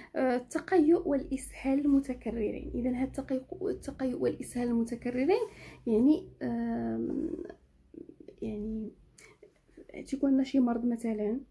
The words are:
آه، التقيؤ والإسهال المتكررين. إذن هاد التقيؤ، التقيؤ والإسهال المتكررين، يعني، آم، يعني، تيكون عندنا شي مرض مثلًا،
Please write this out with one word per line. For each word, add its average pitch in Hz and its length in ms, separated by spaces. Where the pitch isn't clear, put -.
آه، 254 200
التقيؤ 320 720
والإسهال 269 720
المتكررين. 247 960
إذن 247 200
هاد 262 120
التقيؤ، 269 600
التقيؤ 269 500
والإسهال 240 480
المتكررين، 247 800
يعني، 240 420
آم، 233 880
يعني، 214 500
تيكون 277 240
عندنا 269 140
شي 269 160
مرض 233 260
مثلًا، 226 540